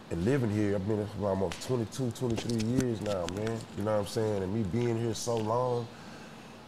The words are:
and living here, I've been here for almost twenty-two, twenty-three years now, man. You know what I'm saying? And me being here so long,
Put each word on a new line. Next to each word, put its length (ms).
and 140
living 260
here, 240
I've 140
been 100
here 100
for 100
almost 400
twenty-two, 420
twenty-three 580
years 320
now, 240
man. 220
You 60
know 100
what 60
I'm 80
saying? 340
And 100
me 120
being 360
here 140
so 220
long, 500